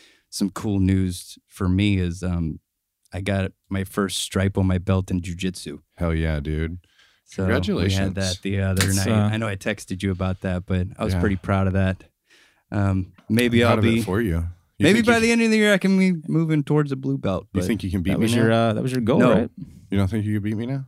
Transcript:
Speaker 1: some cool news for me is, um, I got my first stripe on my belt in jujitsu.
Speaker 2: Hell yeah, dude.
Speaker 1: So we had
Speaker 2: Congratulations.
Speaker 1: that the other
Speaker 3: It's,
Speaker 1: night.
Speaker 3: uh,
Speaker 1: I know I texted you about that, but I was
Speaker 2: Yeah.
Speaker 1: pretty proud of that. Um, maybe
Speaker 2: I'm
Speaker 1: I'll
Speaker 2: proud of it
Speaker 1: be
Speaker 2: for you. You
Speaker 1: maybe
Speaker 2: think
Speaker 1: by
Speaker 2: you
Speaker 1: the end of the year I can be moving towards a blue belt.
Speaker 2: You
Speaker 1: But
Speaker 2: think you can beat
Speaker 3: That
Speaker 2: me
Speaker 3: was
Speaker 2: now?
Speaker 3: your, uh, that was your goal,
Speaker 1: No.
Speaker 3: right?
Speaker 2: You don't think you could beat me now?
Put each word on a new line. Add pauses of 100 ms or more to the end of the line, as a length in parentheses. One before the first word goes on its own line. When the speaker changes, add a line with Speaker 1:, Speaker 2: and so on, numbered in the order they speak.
(300)
Speaker 1:
some
cool
news (100)
for
me
is,
um, (540)
I
got (180)
my
first
stripe
on
my
belt
in
jujitsu. (180)
Speaker 2:
Hell
yeah,
dude. (480)
Speaker 1:
So
we
had
Speaker 2:
Congratulations.
Speaker 1:
that
the
other
Speaker 3:
It's, (100)
Speaker 1:
night.
Speaker 3:
uh,
Speaker 1:
I
know
I
texted
you
about
that,
but (100)
I
was
Speaker 2:
Yeah.
Speaker 1:
pretty
proud
of
that. (680)
Um, (160)
maybe
Speaker 2:
I'm
Speaker 1:
I'll
Speaker 2:
proud
of
it
Speaker 1:
be
Speaker 2:
for
you. (300)
You
Speaker 1:
maybe
Speaker 2:
think
Speaker 1:
by
Speaker 2:
you
Speaker 1:
the
end
of
the
year
I
can
be (160)
moving
towards
a
blue
belt.
Speaker 2:
You
Speaker 1:
But
Speaker 2:
think
you
can
beat
Speaker 3:
That
Speaker 2:
me
Speaker 3:
was
Speaker 2:
now?
Speaker 3:
your,
uh,
that
was
your
goal,
Speaker 1:
No.
Speaker 3:
right? (420)
Speaker 2:
You
don't
think
you
could
beat
me
now?